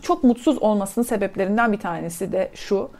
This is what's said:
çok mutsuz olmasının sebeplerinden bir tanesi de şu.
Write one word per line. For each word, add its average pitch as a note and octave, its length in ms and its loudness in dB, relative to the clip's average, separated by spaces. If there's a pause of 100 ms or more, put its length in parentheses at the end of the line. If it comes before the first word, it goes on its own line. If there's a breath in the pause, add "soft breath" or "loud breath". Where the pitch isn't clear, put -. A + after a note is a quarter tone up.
çok E4+ 220 0
mutsuz B3 380 4
olmasının G#3+ 440 2
sebeplerinden G3+ 640 0
bir G3+ 80 -2
tanesi E3+ 520 -6
de F#3+ 220 -2
şu. G3+ 360 -2 (100)